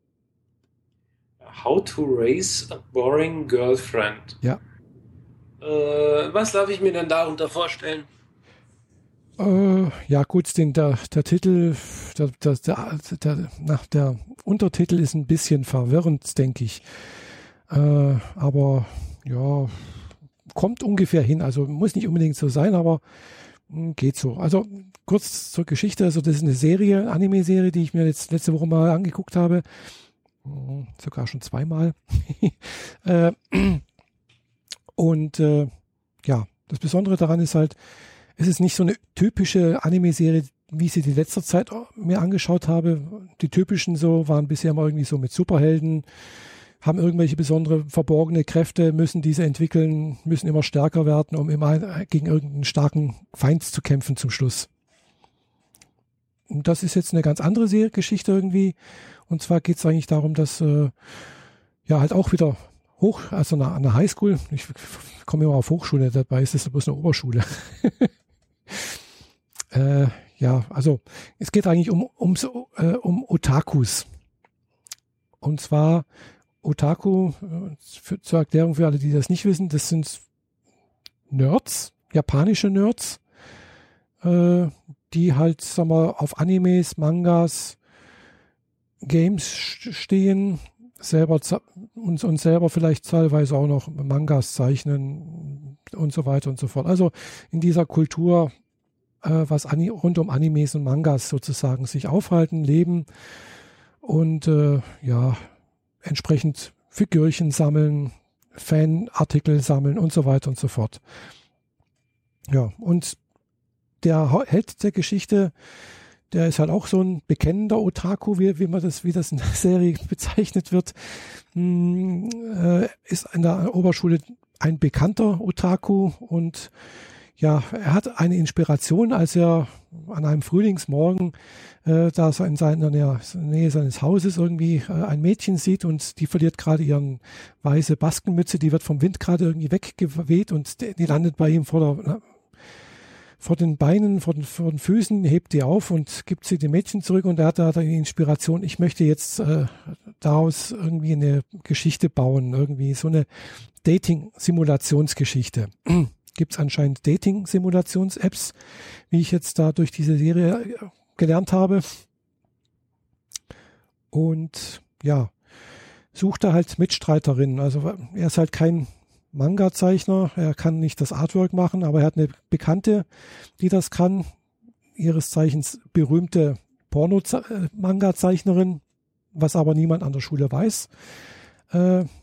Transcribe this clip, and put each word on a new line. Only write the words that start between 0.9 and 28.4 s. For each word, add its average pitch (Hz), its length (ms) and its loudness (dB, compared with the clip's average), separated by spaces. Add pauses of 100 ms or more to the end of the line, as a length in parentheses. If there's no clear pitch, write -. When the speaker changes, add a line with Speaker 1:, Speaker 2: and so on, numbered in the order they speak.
Speaker 1:
How 131 200 2
to - 200 -6
Raise 135 720 -2
a - 60 -14 (120)
Boring 147 560 0
Girlfriend. 120 920 -2
Speaker 2:
Ja. 127 180 -2 (1000)
Speaker 1:
Äh, 147 720 0
was 214 180 0
darf 196 180 2
ich 190 120 -4
mir 190 120 4
denn 170 140 -4
darunter 160 400 0
vorstellen? 156 560 -6 (1300)
Speaker 2:
Äh, 190 520 4 (180)
ja 143 160 2
gut, - 340 -2
den, 156 160 2
der, 143 240 2 (160)
der 151 100 2
Titel, 175 520 2 (420)
der, 147 120 -2 (120)
der, 147 140 2
der, - 420 -6 (240)
der, 151 380 -4
na, 151 200 -2 (120)
der 135 260 0 (280)
Untertitel 180 540 0
ist 147 140 0
ein 147 140 -4
bisschen 151 380 0
verwirrend, 139 720 0
denke 131 260 0
ich. - 180 -8 (880)
Äh, 156 60 -6 (600)
aber 139 500 2 (400)
ja, 135 420 -2 (840)
kommt 226 300 -4
ungefähr 190 380 2
hin. 147 200 0
Also 135 240 -2
muss 147 300 -2
nicht 220 120 -2
unbedingt 160 300 0
so 151 100 -2
sein, 147 280 2
aber, 165 260 2 (680)
hm, 160 280 -8
geht 135 180 0
so. 123 200 -4
Also 185 300 0 (400)
kurz - 460 -4
zur 170 140 -4
Geschichte. 190 400 -2
Also 160 160 0
das 151 160 2
ist 151 60 -2
eine 143 100 2
Serie, 196 580 2
Anime-Serie, 185 640 2
die 170 100 0
ich 151 100 -4
mir 165 120 2
jetzt - 260 -2
letzte 160 220 0